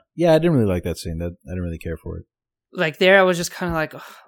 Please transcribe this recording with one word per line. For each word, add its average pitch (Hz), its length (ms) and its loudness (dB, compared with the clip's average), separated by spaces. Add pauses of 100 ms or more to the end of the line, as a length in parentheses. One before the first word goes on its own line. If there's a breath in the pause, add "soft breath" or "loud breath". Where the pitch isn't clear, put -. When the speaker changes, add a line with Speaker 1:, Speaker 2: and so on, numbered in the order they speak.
(140)
Speaker 1:
Yeah, 160 200 4
I 156 40 6
didn't 165 200 4
really 107 120 4
like 90 140 0
that 82 140 -4
scene. 82 200 -8
That, 87 180 -6 (100)
I - 60 -16
didn't 90 120 -6
really 82 140 -6
care 82 180 -8
for 85 220 -12
it. - 80 -16 (460)
Speaker 2:
Like, 160 260 -4
there, 190 200 6
I 190 40 6
was 185 160 2
just 175 160 -8
kinda 175 180 -6
like, 156 220 -4
"Ugh, - 200 -18 (140)